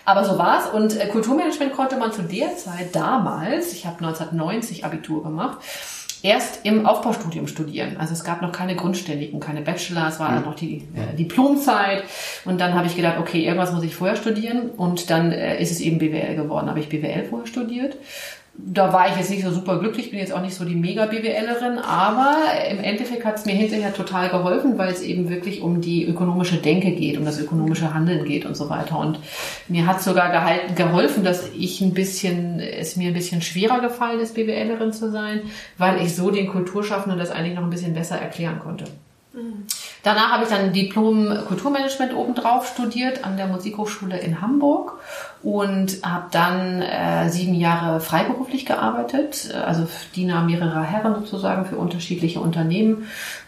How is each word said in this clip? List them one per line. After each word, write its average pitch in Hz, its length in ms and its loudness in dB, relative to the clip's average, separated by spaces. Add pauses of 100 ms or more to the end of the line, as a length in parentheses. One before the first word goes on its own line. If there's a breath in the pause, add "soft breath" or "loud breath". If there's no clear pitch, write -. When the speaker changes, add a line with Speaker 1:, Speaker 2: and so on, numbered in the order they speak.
Speaker 1:
aber 196 220 6
so 190 120 2
war's. 208 320 4
Und, 214 300 2
äh, 202 80 0
Kulturmanagement 269 640 2
konnte 262 240 0
man 233 160 0
zu 190 120 -4
der 240 340 -2
Zeit 175 360 -8
damals, 233 800 0
ich - 140 -12
habe 170 180 -6
neunzehnhundertneunzig 165 800 -4
Abitur 156 400 -4
gemacht, 165 360 -4 (640 loud breath)
erst - 420 2
im 214 200 4
Aufbaustudium 165 600 0
studieren. - 500 -6
Also 160 140 -4
es 165 140 -4
gab 170 160 -4
noch 170 100 -2
keine 185 240 -2
Grundständigen, 151 640 -4
keine 151 220 -6
Bachelor, 160 480 -2
es 156 100 -6
war 156 120 0
Speaker 2:
Mhm. 160 40 2
Speaker 1:
dann 151 80 0
noch 151 120 -6
die, 156 380 -6
äh, 113 220 -4
Diplomzeit. 202 880 4 (400 loud breath)
Und 185 160 0
dann 175 140 4
habe 175 140 4
ich 165 100 0
gedacht, 165 200 4
okay, 165 280 0
irgendwas 170 260 2
muss 170 140 0
ich 156 100 -4
vorher 202 220 0
studieren. 233 540 0
Und 175 380 0
dann, 165 220 4
äh, - 300 0
ist 170 100 0
es 165 80 -2
eben 160 200 2
B 156 120 4
W 156 80 0
L - 160 -2
geworden, 151 320 -2
habe 151 140 -2
ich 147 80 -6
B 151 120 -2
W 151 60 -2
L - 160 -2
vorher 233 240 -6
studiert. 247 480 -4 (640 loud breath)
Da 185 300 4
war 185 160 8
ich 185 80 2
jetzt 190 140 0
nicht 196 160 -2
so 175 60 0
super 180 280 0
glücklich, 220 300 -2
bin 202 100 -6
jetzt 190 140 -4
auch 185 80 -2
nicht 185 120 -6
so 180 120 -6
die 175 100 -2
Mega-B 214 480 0
W 226 60 0
Lerin, 240 500 -2
aber 220 560 4 (340)
im 196 100 -2
Endeffekt 220 440 -4
hat's 214 220 -2
mir 196 80 0
hinterher 208 400 2
total 185 340 -2
geholfen, 190 500 2
weil 185 140 2
es 180 100 -4
eben 175 280 -2
wirklich 180 320 -4
um 170 180 2
die 170 260 2
ökonomische 175 520 2
Denke 175 340 4
geht, 156 260 0
um 151 60 -2
das 151 160 -2
ökonomische 160 540 0
Handeln 160 320 2
geht 147 200 -2
und - 120 -6
so 151 120 -4
weiter. 156 300 -4
Und 156 200 -2 (500 loud breath)
mir 170 180 2
hat's 185 160 2
sogar 185 280 4
gehalten, 165 440 2
geholfen, 180 480 4
dass 180 240 2 (100)
ich 180 220 -4
ein 190 140 4
bisschen, 175 640 0
es - 380 -6
mir 175 100 0
ein 175 60 0
bisschen 175 280 0
schwerer 226 380 2
gefallen 233 400 0
ist, 226 160 -2
B 226 100 0
W 214 160 0
Lerin 220 300 0
zu 220 180 -4
sein, 214 300 -4 (380 loud breath)
weil 180 240 4
ich 170 120 0
so 180 160 2
den 202 200 2
Kulturschaffenden 196 680 -2
das 175 140 -4
eigentlich 170 240 -2
noch 180 80 -2
ein 175 60 0
bisschen 175 240 -2
besser 165 240 -4
erklären 165 420 -4
konnte. - 240 -10 (500)
Speaker 3:
Mhm. 226 340 -10 (360 loud breath)
Speaker 1:
Danach 214 280 4
habe 226 120 4
ich 220 60 0
dann 196 240 2
Diplom 214 560 4 (180)
Kulturmanagement 269 640 0
obendrauf 240 540 2
studiert 254 580 -2
an 190 120 -2
der 196 100 -2
Musikhochschule 190 720 -4
in 165 240 -2
Hamburg 285 520 2 (500 loud breath)
und 196 600 0
habe 175 280 -2
dann, 180 500 2
äh, 170 480 0
sieben 180 240 2
Jahre 170 460 2
freiberuflich 208 640 -2
gearbeitet, - 880 -2
äh, - 40 -6
also 165 300 0 (280)
Diener 175 260 2
mehrerer 170 420 2
Herren 214 320 0
sozusagen 190 500 -2
für - 100 -6
unterschiedliche 170 640 -2
Unternehmen, 170 680 2 (400 loud breath)